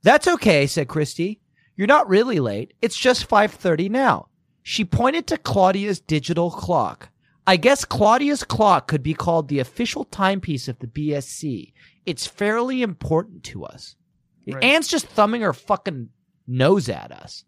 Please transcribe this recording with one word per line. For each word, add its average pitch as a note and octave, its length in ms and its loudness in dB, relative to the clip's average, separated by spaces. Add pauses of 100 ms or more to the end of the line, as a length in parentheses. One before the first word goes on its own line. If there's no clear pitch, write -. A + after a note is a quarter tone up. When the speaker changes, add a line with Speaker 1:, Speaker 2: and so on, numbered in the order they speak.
Speaker 1:
"That's C4 240 6
okay," E3+ 400 4
said C#3+ 200 -4
Christy. D#3+ 520 -4 (360)
"You're G3+ 120 -2
not C#4 220 4
really G#3+ 300 2
late. A2 420 -4
It's A3+ 160 -2
just - 280 2
five G#3 280 2
thirty F3 360 -2
now." A#3 380 0 (360)
She - 220 -4
pointed C4+ 420 0
to E4 100 -2
Claudia's G3 600 0
digital E3 520 -2
clock. C#3 580 -4 (380)
"I F#3+ 100 6
guess B3 280 2
Claudia's C4 580 2
clock G3 440 2
could C#3+ 160 -2
be D#3 100 -4
called E3 340 -2
the C#3+ 120 -2
official A#3+ 440 -6
timepiece F#3+ 640 -4
of B2 120 -10
the B2 80 -12
B D3+ 260 -4
S C#3 140 -6
C. A2+ 460 -10 (320)
It's - 220 -8
fairly A#3+ 540 -2
important E3+ 640 -4
to - 180 -14
us." - 320 -18 (520)
Speaker 2:
Right. - 160 -6
Speaker 1:
Anne's C4 240 2
just - 200 -2
thumbing A3 340 0
her F3+ 120 0
fucking - 560 -6 (380)
nose C3 420 2
at A#1+ 220 -10
us. - 360 -20